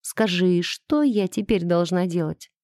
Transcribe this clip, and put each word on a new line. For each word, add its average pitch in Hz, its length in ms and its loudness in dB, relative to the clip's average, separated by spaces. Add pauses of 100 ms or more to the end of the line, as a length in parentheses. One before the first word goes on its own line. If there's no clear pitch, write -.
«Скажи, 180 600 0
что - 400 -2
я 208 260 2
теперь 202 360 -2
должна 175 420 0
делать?» 165 460 -4 (120)